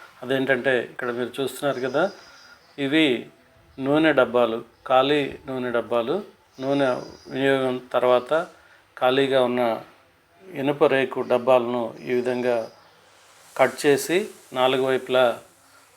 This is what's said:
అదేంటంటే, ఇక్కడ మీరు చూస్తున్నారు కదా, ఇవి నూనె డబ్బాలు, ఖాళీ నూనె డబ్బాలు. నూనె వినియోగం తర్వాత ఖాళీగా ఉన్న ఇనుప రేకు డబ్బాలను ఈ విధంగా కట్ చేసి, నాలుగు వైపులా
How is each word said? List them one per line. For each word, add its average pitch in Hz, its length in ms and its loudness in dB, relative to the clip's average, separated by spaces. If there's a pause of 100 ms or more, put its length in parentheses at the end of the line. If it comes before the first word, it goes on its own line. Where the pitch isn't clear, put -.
(240)
అదేంటంటే, 131 600 0
ఇక్కడ - 280 -8
మీరు 120 300 -6
చూస్తున్నారు 131 380 -4 (100)
కదా, 156 220 0 (680)
ఇవి 139 500 0 (500)
నూనె 147 340 2
డబ్బాలు, 117 500 2 (240)
ఖాళీ 139 600 2
నూనె 123 240 -6
డబ్బాలు. 120 520 -2 (360)
నూనె 139 260 0 (460)
వినియోగం 131 500 0 (120)
తర్వాత 127 540 2 (500)
ఖాళీగా 131 460 2
ఉన్న 120 380 0 (680)
ఇనుప 143 320 -2
రేకు 135 380 2
డబ్బాలను 120 800 0
ఈ 127 120 -6
విధంగా 123 580 -2 (840)
కట్ 131 280 0
చేసి, 156 440 2 (240)
నాలుగు 131 320 2
వైపులా 127 540 0 (580)